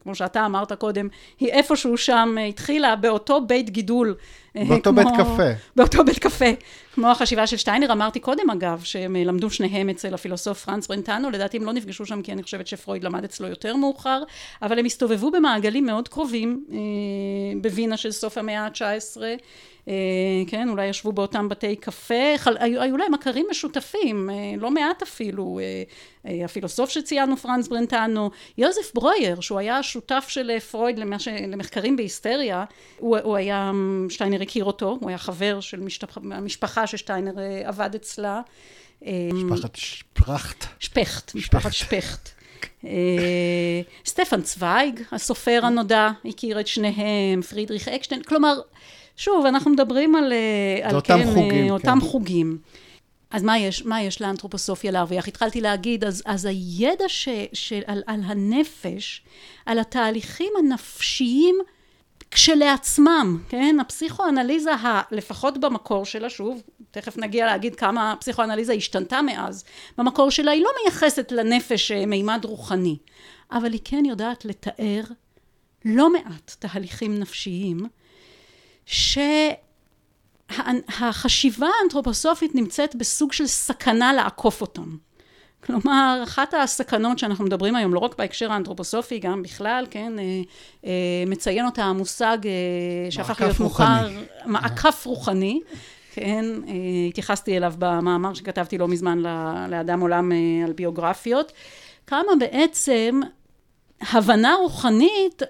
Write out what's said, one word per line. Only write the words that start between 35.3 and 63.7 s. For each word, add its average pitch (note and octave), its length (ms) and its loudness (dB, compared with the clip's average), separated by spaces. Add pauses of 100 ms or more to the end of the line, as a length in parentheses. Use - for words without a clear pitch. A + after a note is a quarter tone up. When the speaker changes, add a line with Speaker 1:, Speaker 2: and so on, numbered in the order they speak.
Speaker 1:
של G3 200 -12
משתפ-, G3 540 -10
המשפחה G3+ 540 -4
ששטיינר, F#3+ 520 -6
אה, G3 260 -6
עבד G3+ 300 -6
אצלה. G#3 460 -6 (640)
אה, F3+ 280 -4
Speaker 2:
משפחת F3 420 -4
שפרכט. - 880 -4 (140)
Speaker 1:
שפכט, - 500 -4
Speaker 2:
שפכט. - 60 -12
Speaker 1:
משפחת G#3 380 2
שפכט. - 560 -4 (560)
אה, F3 960 0 (240)
סטפן C4 360 0
צוויג, A3+ 600 0 (100)
הסופר A#3+ 520 0
הנודע, A3 460 4 (160)
הכיר A3 340 -6
את G#3 80 -4
שניהם, G#3 760 0
פרידריך G#3 460 -6
אקשטיין, C4 360 -6
כלומר... D4 360 4 (580)
שוב, F4+ 280 4
אנחנו C4+ 260 4
מדברים C#4 440 6
על, C#4+ 180 4
אה, G#3 480 2
Speaker 2:
זה - 80 -2
Speaker 1:
על C#3 60 2
Speaker 2:
אותם F3 220 6
Speaker 1:
כן, F3 160 4
Speaker 2:
חוגים, G3 320 4
Speaker 1:
אה, G3 60 4
אותם B3+ 300 4
Speaker 2:
כן. C#4+ 60 0
Speaker 1:
חוגים. F3 500 0 (760)
אז G3+ 120 -2
מה A3 160 4
יש, G3 260 -2
מה A3+ 160 -2
יש G3 200 -4
לאנתרופוסופיה G3 720 -4
להרוויח? F3+ 360 -2
התחלתי A3+ 340 -4
להגיד, G#3 420 0
אז, G3+ 220 -4
אז G3+ 200 -4
הידע G3 640 -2
ש-, - 200 -6 (240)
של, G#3 340 -6
על, G3+ 200 -4
על G#3+ 180 -4
הנפש, G3+ 960 -2 (420)
על A3+ 140 0
התהליכים A3+ 800 -2
הנפשיים C#4 960 2 (760)
כשלעצמם, D4 1080 6 (120)
כן? C#4 320 4